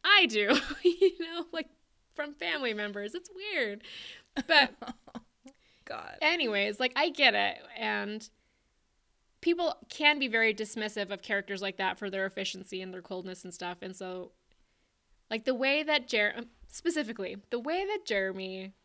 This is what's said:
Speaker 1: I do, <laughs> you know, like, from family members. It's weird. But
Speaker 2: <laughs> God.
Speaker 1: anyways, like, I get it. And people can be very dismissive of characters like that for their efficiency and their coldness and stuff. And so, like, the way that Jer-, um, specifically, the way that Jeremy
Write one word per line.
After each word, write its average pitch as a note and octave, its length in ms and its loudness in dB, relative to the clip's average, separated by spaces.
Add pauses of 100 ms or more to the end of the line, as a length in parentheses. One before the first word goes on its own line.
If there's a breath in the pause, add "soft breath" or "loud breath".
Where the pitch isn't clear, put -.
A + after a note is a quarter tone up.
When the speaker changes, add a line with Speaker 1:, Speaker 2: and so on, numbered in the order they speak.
Speaker 1:
I F#4+ 220 8
do, G#3+ 300 4 (140)
<laughs> - 140 -10
you F4+ 360 6
know, E4+ 320 -6
like, E4 180 -6 (440)
from D4 200 -6
family D4 400 0
members. G#3 400 -4
It's F4+ 200 -10
weird. D#4 500 -4 (640 loud breath)
But D4 340 6
Speaker 2:
<laughs> - 1040 -18
God. - 380 -10
Speaker 1:
anyways, G#3+ 580 2
like, B3+ 160 2
I D4+ 140 4
get C4 240 6
it. G3+ 280 2 (140)
And G#3+ 520 -4 (1120)
people E4+ 320 2 (160)
can D4 280 4
be C4+ 100 0
very A3 260 4
dismissive G#3+ 560 -4
of G3+ 120 -6
characters G3+ 380 -4
like G3 160 -4
that F#3+ 220 -2
for G#3 100 -6
their F#3+ 180 -2
efficiency F#3+ 540 -8
and F#3 140 -10
their F#3 80 -12
coldness F#3 420 -10
and F#3 80 -10
stuff. F3+ 300 -8
And F#3 120 -10
so, F#3 380 -10 (1000)
like, A3+ 140 -6
the C4 100 2
way C4+ 280 2
that D4 260 0
Jer-, G#3 280 2
um, - 140 -10 (180)
specifically, A3+ 680 -4 (140)
the A#3+ 100 -2
way E4 240 -2
that G#4 220 -4
Jeremy F#3+ 680 -4 (100)